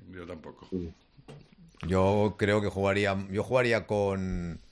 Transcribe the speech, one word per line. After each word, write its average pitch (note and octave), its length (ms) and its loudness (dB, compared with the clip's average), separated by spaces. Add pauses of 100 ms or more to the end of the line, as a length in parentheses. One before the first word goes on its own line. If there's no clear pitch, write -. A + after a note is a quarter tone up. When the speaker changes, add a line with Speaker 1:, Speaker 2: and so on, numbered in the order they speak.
(100)
Speaker 1:
Yo F2+ 160 -14
tampoco. D2+ 420 -16 (1160)
Speaker 2:
Yo F#2+ 520 2
creo G#2 220 4
que G2+ 80 -2
jugaría, G2 640 0
yo G2+ 120 -2
jugaría A#2+ 440 2
con, F#2+ 760 -2 (120)